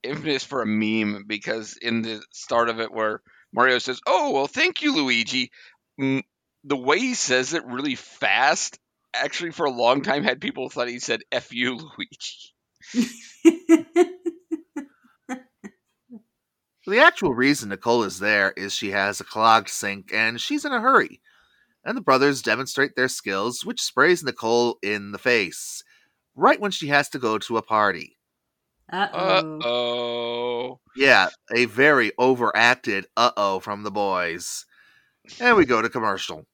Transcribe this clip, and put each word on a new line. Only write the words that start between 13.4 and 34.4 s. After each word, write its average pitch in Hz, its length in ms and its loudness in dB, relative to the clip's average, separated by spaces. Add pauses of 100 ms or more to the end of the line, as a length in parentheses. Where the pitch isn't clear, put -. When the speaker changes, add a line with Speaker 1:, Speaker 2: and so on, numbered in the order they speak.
Speaker 2:
<laughs> - 40 -20 (2750)
Speaker 3:
The 202 140 0
actual 262 340 4
reason 123 360 2
Nicole 117 340 2
is 92 160 -4
there 101 380 2
is 98 180 -6
she 101 160 -4
has 101 300 0
a 98 40 -10
clogged 113 440 4
sink 98 440 -8
and 113 280 -2
she's 294 240 -4
in 294 80 -4
a 240 80 -2
hurry. 233 400 2 (640)
And 226 120 -4
the 254 60 -6
brothers 135 400 4
demonstrate 131 540 -2
their 127 120 2
skills, 104 560 -4
which 233 160 -8
sprays 160 440 2
Nicole 120 580 0
in 101 300 -6
the 101 60 -12
face, - 680 -2 (500)
right 220 260 2
when 202 100 -4
she 160 180 -8
has 143 220 2
to 147 80 -8
go 110 200 -2
to 113 180 -4
a 110 60 0
party. 101 560 -2 (760)
Speaker 2:
Uh-oh. 190 260 -4 (420)
Speaker 1:
Uh-oh. 120 1200 -4 (160)
Speaker 3:
Yeah, 123 320 6 (260)
a 120 120 4
very 120 520 4
overacted 120 880 2 (100)
uh-oh 101 440 2
from 104 240 -10
the 104 60 -4
boys. 90 760 -4 (760)